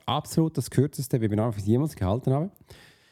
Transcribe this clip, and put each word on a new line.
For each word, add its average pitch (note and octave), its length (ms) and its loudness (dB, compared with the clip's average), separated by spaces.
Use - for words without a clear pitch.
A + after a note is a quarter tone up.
absolut D#3 520 -2
das C3 120 -4
kürzeste C3 520 0
Webinar, G#2+ 300 0
das G2+ 100 -6
ich G2 60 -4
jemals C3+ 280 2
gehalten A2+ 380 0
habe. D#3+ 180 -2